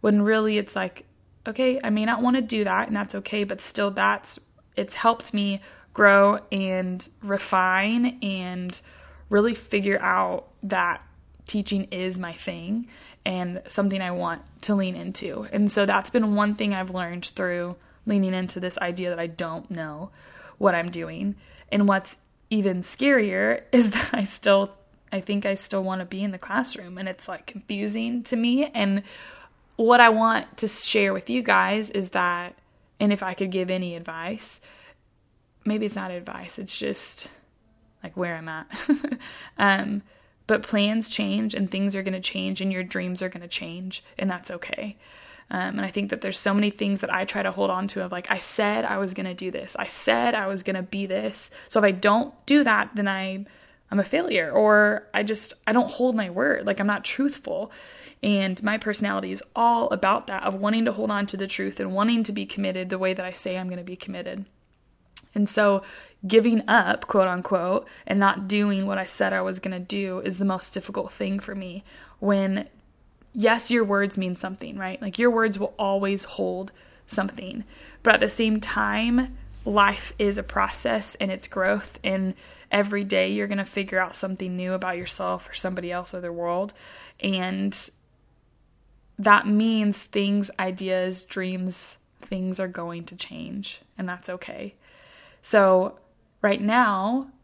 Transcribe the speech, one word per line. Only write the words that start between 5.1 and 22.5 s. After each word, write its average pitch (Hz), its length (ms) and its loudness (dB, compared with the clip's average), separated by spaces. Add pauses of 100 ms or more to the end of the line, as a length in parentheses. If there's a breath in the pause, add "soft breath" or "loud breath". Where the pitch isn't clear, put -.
me 202 280 -2 (320 loud breath)
grow 202 460 8 (120)
and 185 560 -2 (160)
refine 202 960 2
and 180 580 -6 (500 loud breath)
really 214 260 4
figure 196 460 0
out 185 460 0 (160)
that 180 420 0 (420)
teaching 196 440 -2
is 185 280 -4
my 175 120 -8
thing 185 560 -6 (380 loud breath)
and 180 420 -4
something 196 340 0
I 180 100 -4
want 175 300 -4 (220)
to 208 120 2
lean 185 200 0
into. 185 560 -6
And 202 200 4
so 202 140 4
that's 196 240 0
been 220 260 2
one 208 200 2
thing 208 180 -2
I've 185 180 -4
learned 175 340 -6
through 175 500 -4 (300 soft breath)
leaning 196 280 2
into 185 260 -4
this 180 180 -4
idea 175 320 -2
that 170 100 -4
I 170 80 -4
don't 165 420 -8
know 160 420 -10 (460 loud breath)
what 190 180 6
I'm 170 140 0
doing. 170 460 -6 (360 loud breath)
And 202 160 6
what's 190 300 2 (340)